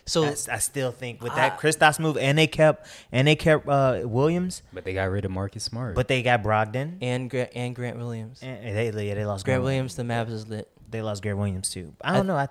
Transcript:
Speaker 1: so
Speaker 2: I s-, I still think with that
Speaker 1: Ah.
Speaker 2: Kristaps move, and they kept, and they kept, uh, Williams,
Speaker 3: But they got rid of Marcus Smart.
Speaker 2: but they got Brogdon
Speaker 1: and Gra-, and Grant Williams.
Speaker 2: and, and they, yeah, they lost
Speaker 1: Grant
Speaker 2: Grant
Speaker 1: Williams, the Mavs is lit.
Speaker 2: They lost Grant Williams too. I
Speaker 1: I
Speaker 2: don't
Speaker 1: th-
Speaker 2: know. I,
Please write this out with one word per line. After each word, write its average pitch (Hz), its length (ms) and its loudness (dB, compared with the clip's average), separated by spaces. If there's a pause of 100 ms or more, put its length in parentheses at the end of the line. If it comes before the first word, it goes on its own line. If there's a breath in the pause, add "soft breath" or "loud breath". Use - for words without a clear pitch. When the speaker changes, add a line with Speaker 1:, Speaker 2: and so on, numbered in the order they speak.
Speaker 1:
so 165 180 2
Speaker 2:
I 151 40 2
s-, 143 200 -4
I 117 120 -4
still 131 340 -2
think 120 280 -10
with 120 140 -6
that 127 220 2
Speaker 1:
Ah. - 40 -12
Speaker 2:
Kristaps 151 380 4
move, 156 180 0
and 139 200 2
they 160 100 6
kept, 156 400 4 (240 loud breath)
and 131 160 4
they 151 80 8
kept, 156 320 2
uh, 135 380 4
Williams, 160 560 0 (100)
Speaker 3:
But 92 140 -10
they 95 80 -2
got 95 180 0
rid 98 140 0
of 95 60 -2
Marcus 98 340 -6
Smart. 117 300 -6
Speaker 2:
but 127 120 0
they 131 160 2
got 120 200 4
Brogdon 110 580 0
Speaker 1:
and 127 280 -2
Gra-, 123 240 -2
and 123 220 -6
Grant 120 220 -8
Williams. 117 440 -10
Speaker 2:
and, 131 160 -12 (100)
and 101 100 -4
they, 107 300 -2
yeah, 101 80 -2
they 104 100 -2
lost 98 180 -4
Speaker 1:
Grant 131 140 0
Speaker 2:
Grant 127 80 0
Speaker 1:
Williams, 131 320 -2
the 123 60 -4
Mavs 117 280 -4
is 110 160 -8
lit. 107 220 -10 (200)
Speaker 2:
They 113 120 -6
lost 104 200 -4
Grant 101 160 -2
Williams 98 340 -2
too. 90 300 -12
I 147 100 -2
Speaker 1:
I - 20 2
Speaker 2:
don't 135 100 6
Speaker 1:
th- 190 40 -2
Speaker 2:
know. 175 100 0
I, 139 140 0